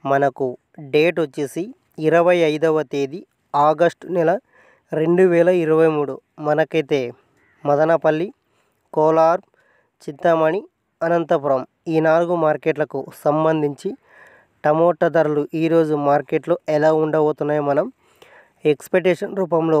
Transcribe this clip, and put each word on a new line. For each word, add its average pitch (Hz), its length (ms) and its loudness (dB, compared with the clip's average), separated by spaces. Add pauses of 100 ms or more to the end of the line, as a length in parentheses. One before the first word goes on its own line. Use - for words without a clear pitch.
మనకు 139 440 -2 (460)
డేట్ 160 300 2
వచ్చేసి 147 400 -8 (440)
ఇరవై 170 280 4 (140)
ఐదవ 156 420 0
తేదీ 139 280 -6 (340)
ఆగస్టు 160 640 0
నెల 165 160 2 (600)
రెండు 165 320 2 (100)
వేల 170 160 4 (140)
ఇరవై 160 320 4
మూడు. 139 180 -4 (340)
మనకైతే 151 520 0 (640)
మదనపల్లి, 156 640 0 (680)
కోలార్, 160 480 2 (640)
చింతామణి, 160 560 0 (400)
అనంతపురం 156 600 -2 (300)
ఈ 160 40 0 (100)
నాలుగు 170 280 2 (100)
మార్కెట్లకు 147 560 -4 (240)
సంబంధించి 156 680 -2 (720)
టమోటా 160 520 2
ధరలు 151 280 0 (180)
ఈరోజు 160 340 2 (140)
మార్కెట్లో 147 480 -2 (180)
ఎలా 151 160 2 (120)
ఉండబోతున్నాయో 151 680 -2
మనం 160 160 0 (840)
ఎక్స్‌పెక్టేషన్ 185 680 -2
రూపంలో 160 400 0